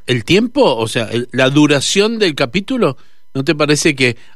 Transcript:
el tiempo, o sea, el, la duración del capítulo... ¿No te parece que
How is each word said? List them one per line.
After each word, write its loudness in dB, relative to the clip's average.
el -2
tiempo, 2
o -2
sea, -2
el, -4
la 2
duración 2
del 0
capítulo... -2
¿No -4
te 0
parece 2
que 0